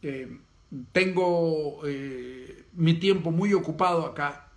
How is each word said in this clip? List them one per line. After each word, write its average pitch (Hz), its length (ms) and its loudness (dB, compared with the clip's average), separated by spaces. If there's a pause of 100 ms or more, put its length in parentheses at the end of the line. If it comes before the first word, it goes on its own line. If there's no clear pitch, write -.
Eh, 135 360 -10 (520)
tengo, 170 920 0
eh, 131 880 -8
mi 165 220 4
tiempo 170 360 2
muy 190 220 2
ocupado 170 540 2
acá - 500 -6